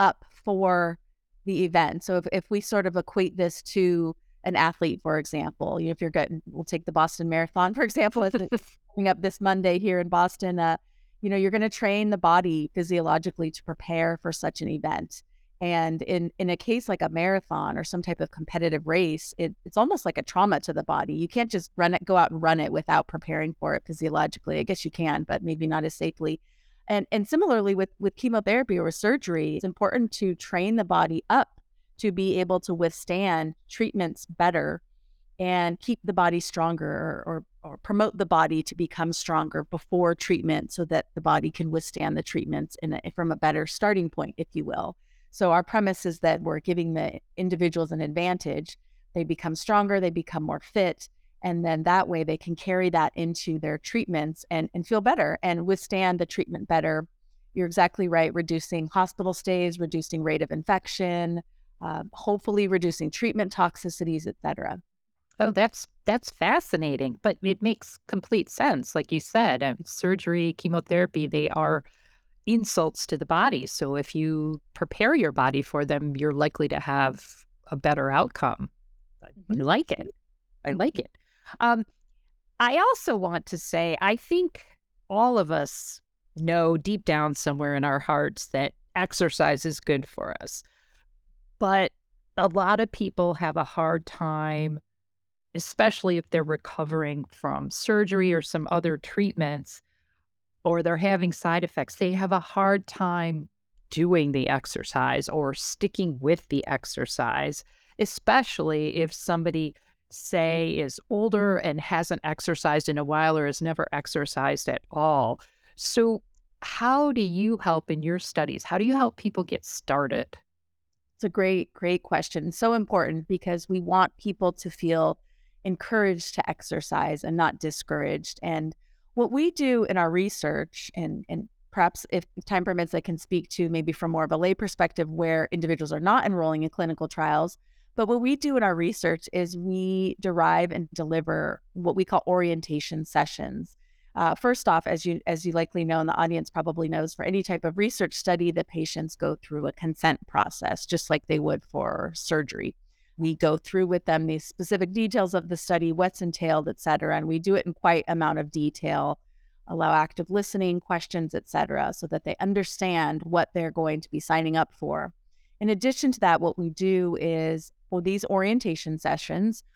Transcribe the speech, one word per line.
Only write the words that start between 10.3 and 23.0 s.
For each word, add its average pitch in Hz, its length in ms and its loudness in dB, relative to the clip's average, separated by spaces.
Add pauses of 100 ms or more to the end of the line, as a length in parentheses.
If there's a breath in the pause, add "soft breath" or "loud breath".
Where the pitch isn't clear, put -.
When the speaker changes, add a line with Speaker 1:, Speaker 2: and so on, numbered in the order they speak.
Speaker 1:
uh, 165 200 2 (420)
you 208 80 -2
know, 196 80 2
you're 190 140 4
gonna 214 180 2
train 208 400 0
the 208 80 2
body 170 580 4
physiologically 165 760 0
to - 140 -12
prepare 165 580 -2
for 165 100 -2
such 156 300 -6
an 156 80 -2
event. 156 520 -6 (380)
And 165 400 0
in, 175 380 -2
in 185 100 0
a 175 80 2
case 240 320 -2
like 185 140 -2
a 165 80 0
marathon 165 680 -2
or 160 80 -4
some 180 160 -4
type 170 220 -4
of 160 80 -4
competitive 160 560 -2
race, 160 500 0
it, 165 180 -2 (120)
it's - 100 -16
almost 285 300 2
like 170 100 -2
a - 60 -2
trauma 185 380 2
to - 120 -4
the 160 120 -4
body. 147 280 -2
You 165 160 -2
can't 233 220 0
just - 260 -4
run 175 160 4
it, 175 140 0
go 185 100 4
out 170 140 6
and 160 120 -4
run 160 180 4
it 151 120 -2
without 156 360 2